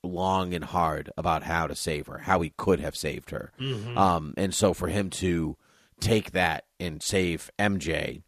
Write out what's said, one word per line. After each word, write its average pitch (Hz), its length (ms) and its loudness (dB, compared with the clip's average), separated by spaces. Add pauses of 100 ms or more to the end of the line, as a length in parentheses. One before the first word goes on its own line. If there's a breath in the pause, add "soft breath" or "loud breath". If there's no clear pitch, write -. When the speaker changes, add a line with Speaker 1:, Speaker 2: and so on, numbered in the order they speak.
Speaker 1:
long 90 520 0
and 80 100 -4
hard 78 520 0
about 80 260 0
how 82 240 0
to - 100 -6
save 76 300 -4
her, - 120 -12
how 95 220 4
he 80 160 -2
could 92 240 4
have 78 160 -6
saved - 340 -6
her. - 300 -8
Speaker 2:
Mm-hmm. 120 380 -6
Speaker 1:
Um, 85 380 4
and 92 180 0
so 98 200 4
for 87 140 -4
him 98 220 -2
to 85 460 0 (440 soft breath)
take 107 320 2
that 87 320 2 (160)
and 82 220 -6
save 90 560 0
M 101 200 2
J 76 500 -4